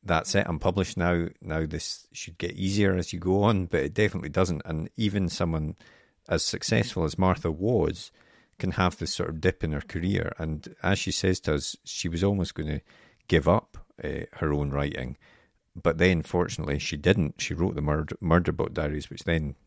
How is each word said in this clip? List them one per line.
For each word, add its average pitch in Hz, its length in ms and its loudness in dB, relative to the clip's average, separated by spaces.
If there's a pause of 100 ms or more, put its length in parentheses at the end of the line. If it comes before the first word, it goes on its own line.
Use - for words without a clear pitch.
"That's 82 320 0
it, 98 140 2
I'm 80 120 -2
published 95 360 0
now, 87 320 2 (140)
now 80 240 -2
this - 480 -8
should - 240 -14
get 85 180 -6
easier 98 400 2
as 90 160 -2
you 90 80 -8
go 92 240 4
on," 98 220 4
but 80 160 0
it 71 120 -2
definitely 98 360 0
doesn't. 90 340 2
And 80 320 -4
even 101 320 2
someone 80 480 -2 (540)
as 85 120 2
successful - 640 0
as 76 140 -2
Martha 92 340 2
was 85 580 0 (500)
can 92 120 0
have 90 260 2
this - 160 -6
sort 82 160 -4
of 80 120 -6
dip - 200 2
in 78 120 -2
her 71 80 -4
career. 90 560 -2
And 78 360 -6 (100)
as 95 160 2
she 92 120 -4
says 92 300 0
to 78 140 0
us, - 280 -4
she - 240 -6
was 85 160 -2
almost 98 320 0
gonna 76 260 -4 (460)
give 80 200 4
up, - 300 2 (240)
uh, 69 200 -6 (120)
her 76 200 0
own 73 160 0
writing, 69 480 -4 (580)
but 85 220 0
then 87 240 4
fortunately 80 580 -2
she - 160 -6
didn't. 76 460 2
She - 120 -4
wrote 85 220 0
the 73 60 -4
Murder, 76 400 0
Murderbot 85 520 2
Diaries, 76 360 -4
which - 160 -14
then 78 300 0 (120)